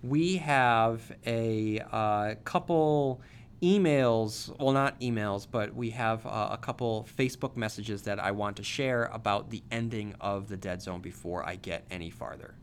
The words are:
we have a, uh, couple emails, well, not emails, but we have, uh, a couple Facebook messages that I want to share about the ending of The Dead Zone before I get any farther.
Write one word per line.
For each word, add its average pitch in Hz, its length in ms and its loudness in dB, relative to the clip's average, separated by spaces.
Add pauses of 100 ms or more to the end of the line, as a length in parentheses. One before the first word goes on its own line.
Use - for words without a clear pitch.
we 165 360 2
have 120 720 4 (140)
a, 110 540 0 (120)
uh, 107 420 0 (100)
couple 151 760 2 (400)
emails, 139 1000 4
well, 135 140 4
not 139 280 2
emails, 107 500 -2
but 110 240 -2
we 117 160 -4
have, 113 340 -2
uh, 104 280 -2
a 107 40 -4
couple 113 500 -2 (120)
Facebook 131 360 0
messages 107 480 -4
that 101 160 -2
I 98 120 0
want 104 260 -2
to 104 60 -10
share 123 500 0
about 107 380 0
the 113 200 -8
ending 113 520 -4
of 101 260 -2
The 101 80 -8
Dead 92 240 -6
Zone 90 220 -8
before 87 440 -6
I 90 100 -6
get - 340 -8
any 85 180 -8
farther. - 540 -12